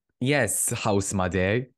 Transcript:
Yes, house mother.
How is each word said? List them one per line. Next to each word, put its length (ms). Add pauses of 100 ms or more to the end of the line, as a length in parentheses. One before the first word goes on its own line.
(220)
Yes, 500
house 420
mother. 540 (100)